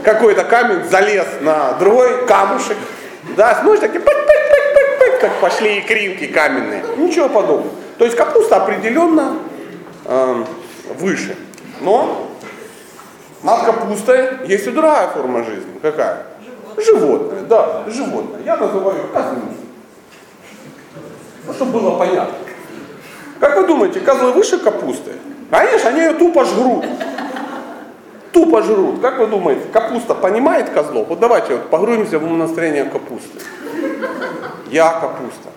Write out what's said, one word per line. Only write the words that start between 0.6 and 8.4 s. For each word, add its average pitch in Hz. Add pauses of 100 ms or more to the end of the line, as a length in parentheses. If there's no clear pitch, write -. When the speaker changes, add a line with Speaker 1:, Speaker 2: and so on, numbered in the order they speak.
Speaker 1:
залез 190 (140)
на 147
другой 240
камушек. 196 (600)
Да, 214
смотришь, 403
такие -
пык-пык-пык-пык-пык, 571
так -
пошли 208
икринки 190
каменные. 170 (140)
Ничего 320
подобного. 156 (260)
То 233
есть 233
капуста -